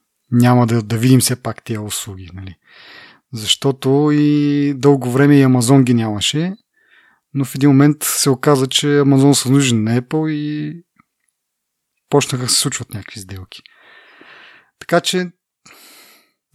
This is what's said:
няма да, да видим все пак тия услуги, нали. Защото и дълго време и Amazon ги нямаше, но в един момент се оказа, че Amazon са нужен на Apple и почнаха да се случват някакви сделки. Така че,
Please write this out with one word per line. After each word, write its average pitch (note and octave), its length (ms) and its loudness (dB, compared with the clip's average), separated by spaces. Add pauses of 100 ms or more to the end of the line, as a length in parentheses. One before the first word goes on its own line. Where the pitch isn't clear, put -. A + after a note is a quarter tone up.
(320)
няма B2 340 4
да, A2+ 160 -2
да A2 160 -6
видим B2+ 220 4
все A#2+ 160 -2
пак - 280 -12
тия G#2+ 180 -10
услуги, F#2+ 520 -12
нали. F#2 220 -16 (760)
Защото C3+ 800 -2
и D3 640 0
дълго B2+ 340 2
време C#3+ 300 4
и C3+ 40 6
Amazon C3 380 4
ги B2 120 2
нямаше, A#2 580 -2 (800)
но C#3 100 -2
в - 100 -16
един C#3 160 2
момент C#3+ 320 4
се - 280 -2
оказа, C3+ 360 2
че C#3 200 -2
Amazon C#3 460 4
са B2+ 180 -2
нужен B2+ 340 2
на A#2+ 180 0
Apple D#3 280 -4
и D3+ 460 -8 (1300)
почнаха C3 360 -2
да A#2 60 -6
се - 100 -2
случват - 340 -8
някакви G2+ 260 -16
сделки. F#2+ 420 -18 (1160)
Така E3+ 220 -2
че, F3+ 300 -6 (1200)